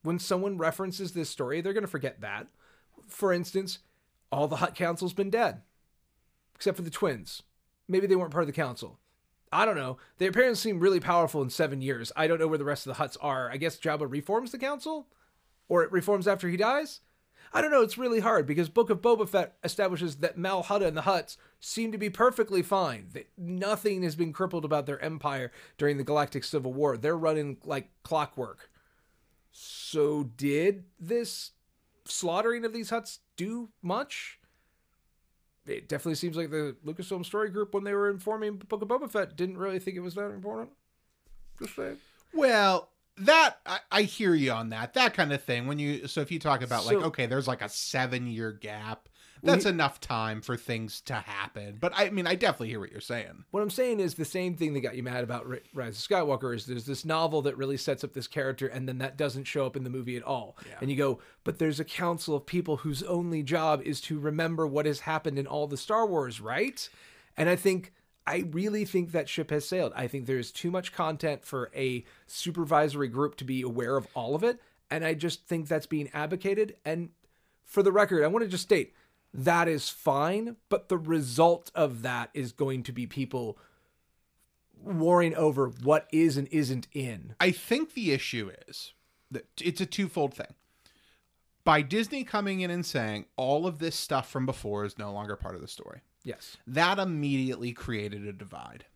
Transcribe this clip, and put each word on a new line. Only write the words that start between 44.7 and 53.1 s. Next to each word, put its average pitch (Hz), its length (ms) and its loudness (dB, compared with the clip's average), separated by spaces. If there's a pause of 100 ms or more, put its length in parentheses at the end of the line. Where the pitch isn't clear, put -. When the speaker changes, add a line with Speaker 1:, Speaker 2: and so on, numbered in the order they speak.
Speaker 2:
that, 110 240 -6
that 254 200 4
kind 151 180 2
of 139 120 -2
thing. 123 220 -2
When 147 120 -4
you, 143 300 -4
so - 140 -4
if 139 100 -4
you 160 60 -4
talk 139 240 2
about, 113 240 0
like, 202 120 6
Speaker 1:
So 160 80 2
Speaker 2:
okay, 135 200 0
there's, 127 220 0
like, 127 120 -2
a 104 80 -6
seven-year 123 840 -2
gap, 107 560 -12 (340)
that's 262 220 6
Speaker 1:
We 202 60 4
Speaker 2:
enough 156 300 2
time 110 420 -2
for 123 160 -4
things 110 440 -6
to 131 120 -8
happen. 104 640 -8
But 180 160 0
I 196 140 4
mean, 185 160 -2
I 175 80 2
definitely 180 340 0
hear 110 120 -6
what - 120 -10
you're - 80 -12
saying. 107 520 -8